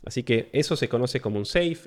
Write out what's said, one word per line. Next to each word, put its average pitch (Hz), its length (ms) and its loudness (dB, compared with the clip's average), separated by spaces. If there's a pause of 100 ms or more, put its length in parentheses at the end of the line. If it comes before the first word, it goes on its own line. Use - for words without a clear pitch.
Así - 180 -4
que 113 280 2
eso 151 240 2
se 131 140 0
conoce 123 320 0
como 104 180 -2
un 104 60 -2
safe, 170 420 0